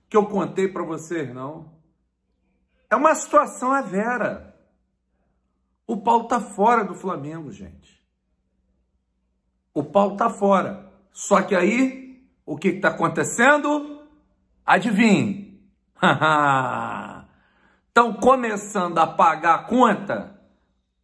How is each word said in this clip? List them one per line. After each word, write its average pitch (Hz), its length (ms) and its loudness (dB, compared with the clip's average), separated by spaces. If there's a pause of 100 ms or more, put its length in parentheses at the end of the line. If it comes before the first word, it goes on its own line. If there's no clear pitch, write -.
que - 60 -2
eu 208 100 4
contei 190 440 -4
pra 170 120 -8
vocês, 156 520 -8
não. 147 480 -16 (1080)
É 220 60 2
uma 294 180 4
situação, 269 600 0
a 269 80 0
vera. 196 760 -6 (1300)
O 226 120 -4
Paulo 233 320 2
tá 247 100 2
fora 226 460 2
do 175 100 -8
Flamengo, 156 560 -10
gente. 82 500 -20 (1700)
O 147 100 -2
Paulo 202 320 0
tá 233 140 0
fora. - 640 0 (180)
Só 190 300 0
que 196 120 -2
aí, 233 720 -2 (200)
o 135 120 -10
que 180 140 0
que - 80 -6
tá 175 80 0
acontecendo? 254 1120 0 (640)
Adivinhe. 185 960 0 (400)
<laughs> 127 1300 -2 (680)
Tão 240 200 4
começando 208 840 0
a 160 100 4
pagar 165 480 2
a - 80 -4
conta 202 760 0 (640)